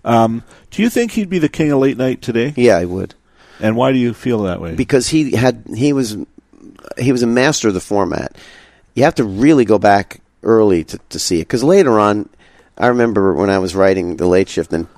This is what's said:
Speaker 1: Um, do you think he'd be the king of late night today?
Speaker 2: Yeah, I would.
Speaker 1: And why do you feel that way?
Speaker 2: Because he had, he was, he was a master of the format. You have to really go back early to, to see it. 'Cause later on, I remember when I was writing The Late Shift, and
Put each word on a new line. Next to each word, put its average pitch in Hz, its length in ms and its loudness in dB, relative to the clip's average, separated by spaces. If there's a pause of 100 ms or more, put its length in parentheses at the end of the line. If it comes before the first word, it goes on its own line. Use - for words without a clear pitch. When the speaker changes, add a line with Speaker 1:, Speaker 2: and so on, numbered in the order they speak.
Speaker 1:
Um, 113 380 0 (280)
do - 100 -6
you 233 80 0
think 240 220 -2
he'd 202 180 -4
be 180 100 -2
the 151 100 0
king 151 220 -2
of 139 80 2
late 135 180 0
night 131 240 -4
today? 120 360 -4
Speaker 2:
Yeah, 117 200 4
I 87 80 -2
would. 92 300 -8 (460)
Speaker 1:
And 110 160 0
why 131 160 0
do 131 40 0
you 120 160 0
feel 113 300 -4
that 90 180 -6
way? 85 140 -10
Speaker 2:
Because 123 340 0
he 156 220 0
had, 117 320 0 (120)
he 143 180 0
was, 113 240 -4 (800)
he 127 140 0
was 120 120 0
a 117 40 2
master 127 420 0
of 98 40 0
the 92 60 -2
format. 92 560 -4 (600)
You 120 80 2
have 160 120 2
to 131 80 -2
really 120 420 2
go 107 140 2
back 101 400 2 (240)
early 104 420 2
to, - 140 -16 (100)
to 80 100 -10
see 85 200 -2
it. - 100 -6
'Cause 123 140 -2
later 151 360 4
on, 104 280 0 (500)
I 120 100 0
remember 110 460 0
when 95 160 0
I 98 100 2
was 92 160 -4
writing 95 420 0
The 85 100 0
Late 92 220 2
Shift, - 240 -6
and 82 140 -4 (100)